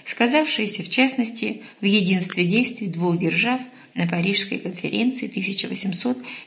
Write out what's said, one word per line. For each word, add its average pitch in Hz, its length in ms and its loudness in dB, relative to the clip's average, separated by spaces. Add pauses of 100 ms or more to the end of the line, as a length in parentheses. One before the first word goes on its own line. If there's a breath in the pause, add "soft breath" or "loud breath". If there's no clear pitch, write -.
сказавшиеся 240 760 0
в - 80 -6
частности 233 720 0 (180 loud breath)
в 202 40 0
единстве 185 600 4
действий 220 400 2
двух 170 320 0
держав 180 440 0 (340 loud breath)
на 175 100 0
Парижской 175 540 0
конференции - 680 -2
тысяча 196 420 -4
восемьсот 196 520 -4 (280 loud breath)